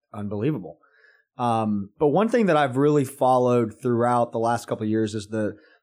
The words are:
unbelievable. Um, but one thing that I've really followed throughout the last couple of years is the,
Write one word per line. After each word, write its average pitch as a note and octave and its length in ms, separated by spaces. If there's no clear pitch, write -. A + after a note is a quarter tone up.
unbelievable. G#2 680
Um, A2 520
but D3+ 80
one F#3 220
thing A#3 160
that E3+ 120
I've C3 200
really D3 280
followed B2 760
throughout A#2+ 500
the A#2 80
last A#2 280
couple A#2 160
of G#2+ 60
years G#2+ 260
is G#2 120
the, G#2+ 300